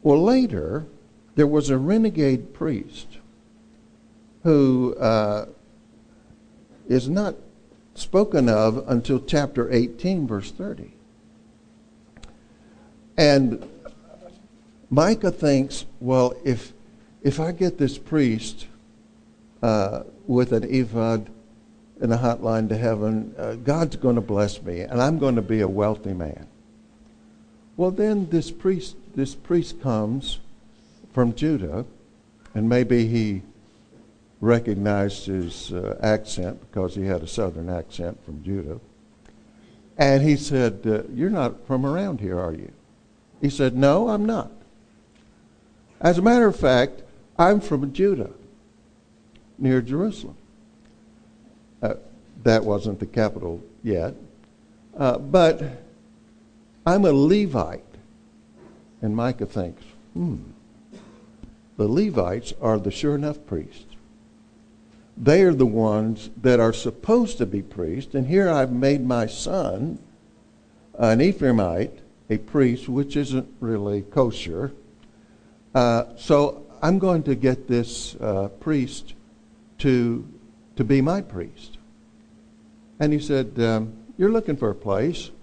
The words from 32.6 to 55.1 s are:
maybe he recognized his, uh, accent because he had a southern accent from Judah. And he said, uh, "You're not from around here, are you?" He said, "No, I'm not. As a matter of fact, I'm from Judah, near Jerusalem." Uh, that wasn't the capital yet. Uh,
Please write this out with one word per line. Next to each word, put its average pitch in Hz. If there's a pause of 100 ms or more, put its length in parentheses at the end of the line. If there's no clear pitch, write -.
maybe 120
he 107 (1000)
recognized 104
his, 92
uh, 92
accent 107
because 92
he 98
had 92
a 82
southern 85
accent 87
from 76
Judah. 87 (1160)
And 139
he 151
said, 123
uh, 110 (120)
"You're 156
not 127
from 135
around 165
here, 92
are 87
you?" 76 (680)
He 143
said, 131
"No, 147
I'm 208
not. 220 (1500)
As 170
a 180
matter 233
of 196
fact, 131 (360)
I'm 196
from 139
Judah, 180 (1300)
near 131
Jerusalem." 151 (1500)
Uh, 107 (480)
that 113
wasn't 104
the 95
capital 90 (200)
yet. 95 (840)
Uh, 127